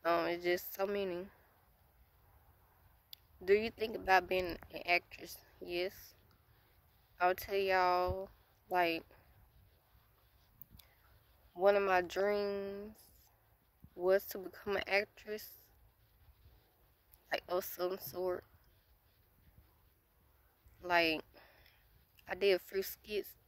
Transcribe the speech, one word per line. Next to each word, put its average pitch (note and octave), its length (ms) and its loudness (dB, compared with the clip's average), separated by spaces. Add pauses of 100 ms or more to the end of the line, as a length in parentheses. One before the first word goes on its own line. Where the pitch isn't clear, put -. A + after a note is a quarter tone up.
Um, E3+ 200 2
it's F3 160 -4
just F3 300 0
so G3 140 -2
many. G3 420 -4 (2250)
Do F#3 80 4
you A3 180 4
think A3 240 -6
about F#3 320 2
being F#3 320 -2 (140)
an - 140 -12
actress? - 500 -2 (240)
Yes. F3+ 540 -6 (1040)
I'll F3+ 140 4
tell G3 220 -6
y'all, F#3 760 2 (380)
like, E3+ 360 0 (2500)
one G3 220 6
of G3+ 80 4
my F#3 180 4
dreams G3+ 960 -2 (960)
was F#3 320 4
to - 120 -12
become F#3+ 380 -6
an - 120 -2
actress, G#3 760 -4 (1700)
like, - 180 -4
of F3+ 160 -2
some F3+ 320 -6
sort. F3+ 480 -6 (2500)
Like, E3+ 420 4 (1040)
I F#3+ 60 -6
did F#3 220 4
a - 20 -2
few F#3+ 240 -4
skits - 640 -10